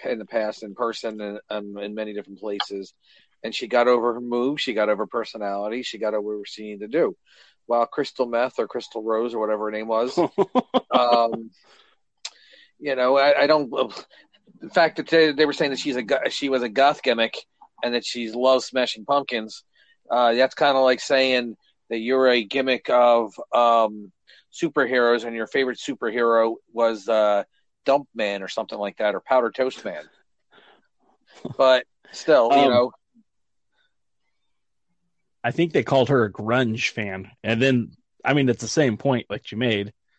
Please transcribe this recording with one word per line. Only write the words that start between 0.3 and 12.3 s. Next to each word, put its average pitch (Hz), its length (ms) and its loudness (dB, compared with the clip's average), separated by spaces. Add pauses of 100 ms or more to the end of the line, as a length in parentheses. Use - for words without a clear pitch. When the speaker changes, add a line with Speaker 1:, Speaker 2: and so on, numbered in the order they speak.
Speaker 1:
in 101 120 -14
person 113 440 -6
and, 104 200 -10 (100)
um, 104 280 -8
in 101 160 -10
many 107 200 -8
different 98 260 -12
places, 101 540 -8 (500)
and 113 100 -8
she 123 140 -8
got 120 220 2
over 120 240 2
her 120 80 -8
moves, 123 400 -4
she 123 120 -6
got 107 140 0
over 104 200 -2
personality, 107 760 -6
she 113 140 -12
got 107 160 -4
over 107 240 -6
what 101 100 -12
she 107 160 -16
needed 104 160 -12
to 110 180 -6
do. 117 200 0 (480)
While 120 200 0
Crystal - 400 -4
Meth 120 340 -4
or 107 80 -4
Crystal 113 360 -10
Rose 113 300 -2
or 113 60 -6
whatever 107 260 -2
her 107 60 -4
name 110 180 -8
was, 117 280 0
Speaker 2:
<laughs> - 760 -2
Speaker 1:
um, 117 600 2 (1300)